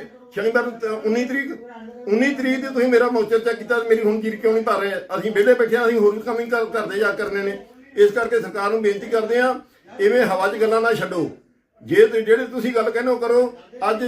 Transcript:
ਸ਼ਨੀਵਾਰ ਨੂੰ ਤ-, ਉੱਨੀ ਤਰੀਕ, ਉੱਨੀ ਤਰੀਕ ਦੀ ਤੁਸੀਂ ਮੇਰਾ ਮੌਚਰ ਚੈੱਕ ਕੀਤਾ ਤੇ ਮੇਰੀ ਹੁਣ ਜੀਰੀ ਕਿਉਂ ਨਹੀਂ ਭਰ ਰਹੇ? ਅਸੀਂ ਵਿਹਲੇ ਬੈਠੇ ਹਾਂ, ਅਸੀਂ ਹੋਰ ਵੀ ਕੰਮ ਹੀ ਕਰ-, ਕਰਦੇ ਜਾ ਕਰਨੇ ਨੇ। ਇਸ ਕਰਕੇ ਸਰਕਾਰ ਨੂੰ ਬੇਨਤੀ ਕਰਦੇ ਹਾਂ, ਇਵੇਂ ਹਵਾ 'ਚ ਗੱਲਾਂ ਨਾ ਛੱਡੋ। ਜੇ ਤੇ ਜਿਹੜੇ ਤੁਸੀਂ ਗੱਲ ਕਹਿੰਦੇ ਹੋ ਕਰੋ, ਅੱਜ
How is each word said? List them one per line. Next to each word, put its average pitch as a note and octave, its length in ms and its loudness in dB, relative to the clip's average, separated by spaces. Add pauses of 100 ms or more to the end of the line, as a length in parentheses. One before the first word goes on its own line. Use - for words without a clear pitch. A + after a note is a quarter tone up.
(320)
ਸ਼ਨੀਵਾਰ A3+ 320 0
ਨੂੰ A#3+ 140 -10
ਤ-, G#3+ 260 -6
ਉੱਨੀ A#3 200 0
ਤਰੀਕ, C4+ 260 -4 (560)
ਉੱਨੀ B3 260 2
ਤਰੀਕ C4 220 -2
ਦੀ C4 180 -6
ਤੁਸੀਂ A#3+ 140 2
ਮੇਰਾ B3 200 4
ਮੌਚਰ A3+ 320 0
ਚੈੱਕ A3+ 180 -2
ਕੀਤਾ A#3 220 -2
ਤੇ A3+ 100 -2
ਮੇਰੀ A3 140 4
ਹੁਣ G#3+ 180 0
ਜੀਰੀ A3 160 -4
ਕਿਉਂ A3 160 0
ਨਹੀਂ A3+ 100 0
ਭਰ G#3+ 160 0
ਰਹੇ? G3+ 120 -2 (280)
ਅਸੀਂ G#3+ 120 -4
ਵਿਹਲੇ G#3 220 4
ਬੈਠੇ A#3 240 2
ਹਾਂ, A#3+ 100 0
ਅਸੀਂ A#3 120 2
ਹੋਰ G#3 160 4
ਵੀ - 60 -8
ਕੰਮ A#3 180 -4
ਹੀ A#3 60 -4
ਕਰ-, A#3 200 -2
ਕਰਦੇ G3 340 -4
ਜਾ G3+ 120 0
ਕਰਨੇ G3 320 -4
ਨੇ। G3 220 -6 (320)
ਇਸ G#3 140 6
ਕਰਕੇ A3+ 300 0
ਸਰਕਾਰ G#3 300 -4
ਨੂੰ A3+ 100 0
ਬੇਨਤੀ G3+ 260 -2
ਕਰਦੇ A3+ 340 0
ਹਾਂ, B3+ 180 0 (400)
ਇਵੇਂ A3+ 260 4
ਹਵਾ F#3+ 220 0
'ਚ G#3 140 -4
ਗੱਲਾਂ A3 200 2
ਨਾ A3+ 120 2
ਛੱਡੋ। F3 380 -4 (520)
ਜੇ F#3+ 240 6
ਤੇ A3+ 140 -2
ਜਿਹੜੇ A3+ 240 2
ਤੁਸੀਂ A#3+ 300 -4
ਗੱਲ A3+ 140 0
ਕਹਿੰਦੇ A#3+ 220 0
ਹੋ A#3 60 0
ਕਰੋ, A#3 360 2 (360)
ਅੱਜ A3 180 -2